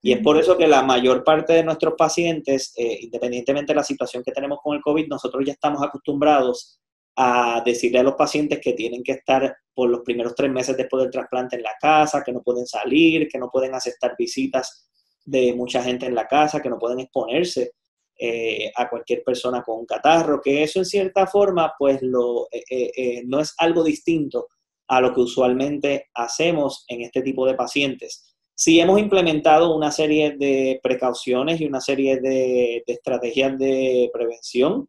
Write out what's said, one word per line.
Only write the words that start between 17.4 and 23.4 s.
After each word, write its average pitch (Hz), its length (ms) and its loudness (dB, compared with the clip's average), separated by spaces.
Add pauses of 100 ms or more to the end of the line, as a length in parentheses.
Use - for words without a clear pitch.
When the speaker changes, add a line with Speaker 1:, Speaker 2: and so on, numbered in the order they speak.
Speaker 1:
eh, 113 600 -4
a 120 120 -2
cualquier 120 340 -4
persona 123 380 -2
con 113 180 -8
un 117 60 -10
catarro, 151 560 2
que 143 220 0
eso 156 160 -2
en 185 60 0
cierta 190 420 0
forma, 190 500 2
pues, 139 240 2
lo, 120 480 -2
eh, 117 200 -10
eh, 127 260 -2
eh, 123 300 -4
no 131 160 -2